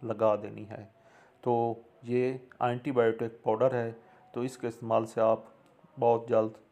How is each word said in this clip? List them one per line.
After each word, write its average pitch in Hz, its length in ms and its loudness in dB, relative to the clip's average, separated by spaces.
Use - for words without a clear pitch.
لگا 110 320 2
دینی 104 340 -10
ہے۔ 107 160 -14
تو 117 320 0
یہ 123 340 -2
اینٹی 123 320 -2
بائیوٹک 113 520 0
پاؤڈر 123 300 2
ہے، 117 180 -2
تو 120 80 -6
اس 127 160 -6
کے 123 100 -6
استعمال 113 380 0
سے 113 160 -2
آپ 110 180 4
بہت 117 300 2
جلد 110 220 2